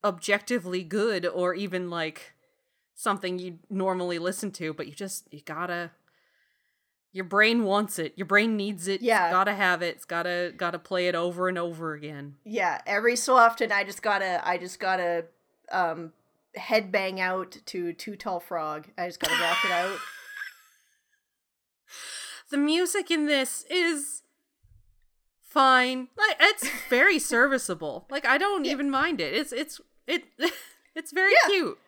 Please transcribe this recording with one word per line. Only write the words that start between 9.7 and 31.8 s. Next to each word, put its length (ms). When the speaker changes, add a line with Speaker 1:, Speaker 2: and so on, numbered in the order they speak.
Speaker 1:
it. 140
It's 100
gotta, 500
gotta 220
play 300
it 80
over 320
and 100
over 360
again. 500
Speaker 2:
Yeah, 420
every 300
so 200
often 360
I 140
just 180
gotta, 440
I 120
just 200
gotta, 460
um, 400
headbang 640
out 380
to 260
Too 240
Tall 220
Frog. 480
I 80
just 120
gotta 220
rock 240
it 60
out. 320
<laughs> 40
Speaker 1:
The 80
music 540
in 140
this 440
is 540
fine. 680
Like, 220
it's 300
very 300
Speaker 2:
<laughs> 140
Speaker 1:
serviceable. 760
Like, 160
I 120
don't 280
Speaker 2:
Yeah. 60
Speaker 1:
even 180
mind 300
it. 140
It's, 180
it's, 300
it, 180
<laughs> 580
it's 160
very 220
Speaker 2:
Yeah. 60
Speaker 1:
cute. 280